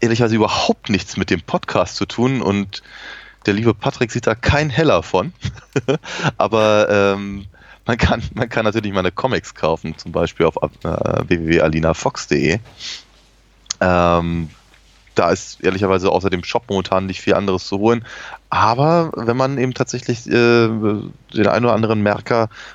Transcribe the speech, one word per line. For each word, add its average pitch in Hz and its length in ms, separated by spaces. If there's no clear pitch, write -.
ehrlicherweise 113 360
überhaupt - 520
nichts - 280
mit 90 140
dem 90 120
Podcast - 540
zu 95 100
tun 123 340
und 98 420
der 101 80
liebe 110 200
Patrick - 380
sieht 117 160
da 110 80
kein 147 340
Heller 113 320
von. 101 300
<laughs> - 520
Aber, 107 500
ähm, 101 580
man 117 120
kann, - 240
man 113 140
kann 113 160
natürlich 104 280
meine 92 180
Comics - 440
kaufen, 80 440
zum 82 140
Beispiel 82 340
auf, 80 100
äh, 78 120
w - 0
w 82 200
w 85 120
alina 80 340
fox - 340
punkt 71 160
d 76 80
e. 110 80
Ähm, 85 680
da 87 140
ist - 320
ehrlicherweise 95 480
außer 90 200
dem 90 140
Shop - 240
momentan 95 380
nicht 95 140
viel - 140
anderes 98 320
zu 98 120
holen. 117 260
Aber 143 680
wenn 117 200
man 135 220
eben 123 160
tatsächlich, 123 540
äh, - 20
den 110 1160
einen 117 180
oder 117 100
anderen 110 260
Merker 110 480